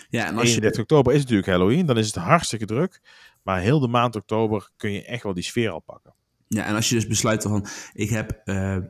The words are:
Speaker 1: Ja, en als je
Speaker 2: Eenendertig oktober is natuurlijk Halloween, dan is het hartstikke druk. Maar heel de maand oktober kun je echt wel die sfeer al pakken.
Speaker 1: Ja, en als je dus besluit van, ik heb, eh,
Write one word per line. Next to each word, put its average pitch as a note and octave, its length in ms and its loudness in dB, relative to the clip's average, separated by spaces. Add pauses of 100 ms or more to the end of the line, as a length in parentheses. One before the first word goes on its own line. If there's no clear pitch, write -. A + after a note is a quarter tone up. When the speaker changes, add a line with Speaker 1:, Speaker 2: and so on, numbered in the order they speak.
Speaker 1:
Ja, - 180 -2
en E2 60 -4
als A2+ 100 -2
je A#2 60 4
Speaker 2:
Eenendertig A2 320 0
oktober B2+ 320 4
is D3 80 4
natuurlijk A#2 260 2
Halloween, G2 380 4
dan B2+ 120 2
is A2 80 2
het G#2 100 -6
hartstikke A2 500 0
druk. B2 360 -4 (420)
Maar F#2+ 160 0
heel B2 200 4
de B2+ 80 2
maand A#2+ 280 2
oktober A2 640 -2
kun G#2+ 140 -4
je G2+ 140 -6
echt A#2+ 180 -10
wel G2+ 100 -4
die F2 100 -4
sfeer A#2 260 -2
al D#2+ 100 -8
pakken. - 340 -20 (340)
Speaker 1:
Ja, G#2+ 180 -2
en G#2 100 -2
als G#2+ 140 -2
je B2+ 60 0
dus G#2+ 120 0
besluit G#2+ 360 0
van, G2+ 220 -2 (280)
ik G#2 160 -4
heb, A2 360 -4
eh, G2 260 -2 (180)